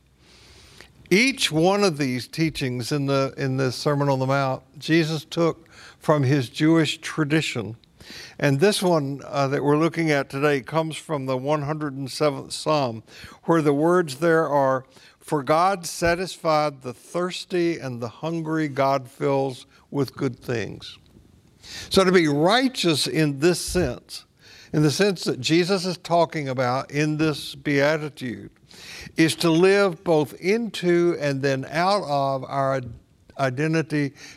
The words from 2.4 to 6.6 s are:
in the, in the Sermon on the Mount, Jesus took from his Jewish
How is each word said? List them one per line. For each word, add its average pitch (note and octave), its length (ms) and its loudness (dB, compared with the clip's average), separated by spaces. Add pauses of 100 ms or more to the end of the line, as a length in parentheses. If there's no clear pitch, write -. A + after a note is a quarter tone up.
in C#3+ 140 -2
the, C3+ 320 0
in C3+ 180 -2
the C3 160 0
Sermon C#3+ 380 0
on C3+ 100 2
the C3 60 0
Mount, C3+ 360 0 (160)
Jesus D#3 460 0
took - 460 -2 (300)
from D3+ 240 2
his C3 260 2
Jewish D#3 500 2